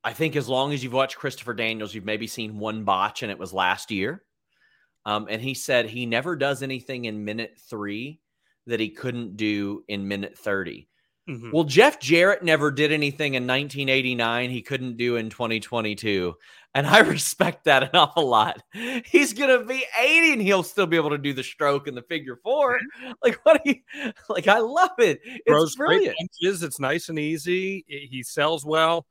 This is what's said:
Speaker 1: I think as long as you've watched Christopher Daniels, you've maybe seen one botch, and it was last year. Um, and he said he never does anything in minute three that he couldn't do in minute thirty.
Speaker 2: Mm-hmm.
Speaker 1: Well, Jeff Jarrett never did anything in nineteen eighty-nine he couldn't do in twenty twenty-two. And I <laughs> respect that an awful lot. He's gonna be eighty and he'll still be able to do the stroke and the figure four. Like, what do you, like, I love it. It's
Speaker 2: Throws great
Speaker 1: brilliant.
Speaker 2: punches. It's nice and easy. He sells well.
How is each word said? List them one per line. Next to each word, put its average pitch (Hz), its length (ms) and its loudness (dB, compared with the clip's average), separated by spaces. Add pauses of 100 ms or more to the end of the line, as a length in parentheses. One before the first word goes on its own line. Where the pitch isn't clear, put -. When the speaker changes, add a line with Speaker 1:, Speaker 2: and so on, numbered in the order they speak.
Speaker 1:
I 113 100 -4
think 156 220 -2
as 131 140 -2
long 135 240 0
as 135 100 -6
you've 123 100 -8
watched 131 240 0
Christopher 123 360 -8
Daniels, 110 400 -4
you've 104 100 -10
maybe 107 240 -4
seen 107 320 -10
one 107 240 -6
botch, 98 400 0
and 107 80 -6
it 95 80 -8
was 90 140 -10
last 95 380 0
year. 110 320 -4 (800)
Um, 107 240 -2
and 110 120 -6
he 135 120 -6
said 123 320 0
he 117 200 -8
never 127 300 -2
does 139 280 -2
anything 131 420 -8
in 107 180 -8
minute 107 340 -8 (120)
three 110 500 -8 (480)
that 117 120 -2
he 107 100 0
couldn't 120 480 -8
do 101 500 -2
in 101 200 -4
minute 101 300 -6
thirty. 90 500 -6 (420)
Speaker 2:
Mm-hmm. 117 220 -10
Speaker 1:
Well, 160 140 2
Jeff 202 340 4
Jarrett 170 440 2
never 151 280 2
did 147 200 0
anything 147 440 -2
in 123 100 -2
nineteen 135 440 -2
eighty-nine 123 600 0
he 123 140 -6
couldn't 127 340 -8
do 120 200 0
in 113 120 -4
twenty 113 300 -4
twenty-two. 104 760 -2 (380)
And 143 140 0
I 202 120 8
<laughs> - 0 -
respect - 680 0
that 135 180 6
an 139 100 -4
awful 160 340 4
lot. 113 340 2 (440)
He's 294 280 4
gonna 254 300 2
be 262 200 -6 (160)
eighty 311 340 4
and 233 80 0
he'll 190 220 4
still 190 240 0
be 160 80 2
able 151 160 4
to 147 60 0
do 143 160 -2
the 131 100 -6
stroke 143 440 0
and 135 80 -8
the 123 60 -10
figure 135 420 -8
four. 254 360 2 (440)
Like, - 200 2
what 302 200 6
do 285 80 2
you, 277 400 -6 (180)
like, 190 180 0
I 214 120 6
love 320 400 2
it. 185 240 4
It's 247 240 -16
Speaker 2:
Throws 156 280 6
great 254 120 -2
Speaker 1:
brilliant. 381 300 2
Speaker 2:
punches. 175 460 -4
It's 151 160 -8
nice 143 300 -2
and 160 100 -4
easy. 175 680 -4
He 135 360 -12
sells 151 420 0
well. 160 460 2